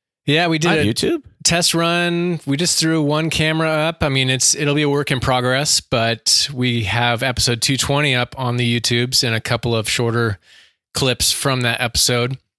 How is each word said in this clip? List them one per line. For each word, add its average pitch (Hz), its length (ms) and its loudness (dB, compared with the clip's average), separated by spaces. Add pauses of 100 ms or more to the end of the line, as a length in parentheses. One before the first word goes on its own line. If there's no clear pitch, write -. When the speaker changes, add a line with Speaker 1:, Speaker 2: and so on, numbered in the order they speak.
(260)
Speaker 1:
Yeah, 160 220 2
we 160 100 0
did 165 140 0
Speaker 2:
on 202 80 2
Speaker 1:
a - 60 2
Speaker 2:
YouTube. 277 380 -2 (200)
Speaker 1:
test 170 320 0
run. 170 720 0
We 139 100 0
just 175 220 0
threw 160 240 2
one 151 260 0
camera 160 400 0
up. 156 340 -2
I 151 60 0
mean, 131 220 2
it's, - 240 2
it'll 147 180 0
be 151 80 2
a 143 80 2
work 143 220 -2
in 131 80 0
progress, 127 600 0
but - 680 0
we 123 340 0
have 117 360 0
episode 123 400 -2
two 135 160 0
twenty 143 380 0
up 123 220 -2
on 123 200 -2
the 120 220 0
YouTubes 120 440 0
and 113 120 0
a 110 60 -2
couple 117 340 -2
of 110 120 -2
shorter 117 520 -2 (560)
clips - 360 0
from 131 300 0
that 117 180 0
episode. 123 580 -2 (220)